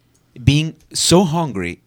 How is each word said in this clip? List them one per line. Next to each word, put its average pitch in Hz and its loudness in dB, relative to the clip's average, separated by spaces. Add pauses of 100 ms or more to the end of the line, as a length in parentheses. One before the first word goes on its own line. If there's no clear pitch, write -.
(420)
being 147 2 (180)
so 175 2
hungry 120 -6